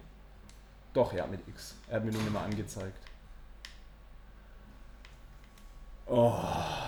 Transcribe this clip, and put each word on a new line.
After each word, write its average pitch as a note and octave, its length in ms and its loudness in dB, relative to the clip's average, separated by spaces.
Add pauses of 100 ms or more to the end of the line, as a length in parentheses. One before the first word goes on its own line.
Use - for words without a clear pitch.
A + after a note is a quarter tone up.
(920)
Doch, A#2+ 200 8
ja, E2+ 140 2
mit F#2+ 200 -4
X. - 280 -10 (140)
Er A2 80 2
hat A2 80 4
mir A2 60 4
nur A2 100 4
nicht G#2+ 120 4
mal F2+ 120 2
angezeigt. G2+ 520 0 (3000)
Oh, A#2+ 240 10 (560)